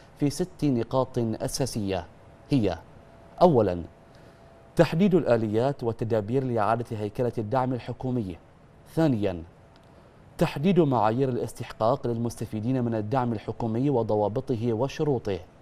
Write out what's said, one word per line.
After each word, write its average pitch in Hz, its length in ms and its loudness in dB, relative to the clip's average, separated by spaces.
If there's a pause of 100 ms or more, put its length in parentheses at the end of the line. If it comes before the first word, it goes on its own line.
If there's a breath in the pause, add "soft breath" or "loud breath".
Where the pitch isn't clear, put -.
(180 loud breath)
في 143 120 2
ست - 340 -4
نقاط 127 540 0
أساسية، 107 880 -2 (440)
هي: 101 280 2 (640)
أولا، 107 400 6 (920 loud breath)
تحديد 170 380 4
الآليات 120 720 2
والتدابير 113 600 -2
لإعادة 117 460 0
هيكلة 110 480 -2
الدعم 127 340 -2
الحكومي. 120 640 -6 (580)
ثانيا، 104 480 0 (960 loud breath)
تحديد 170 420 2
معايير 127 480 4
الاستحقاق 120 800 -2
للمستفيدين 117 800 -4
من 117 100 -2
الدعم 117 380 0
الحكومي 117 580 -2
وضوابطه 113 840 0
وشروطه. 123 640 -2 (240)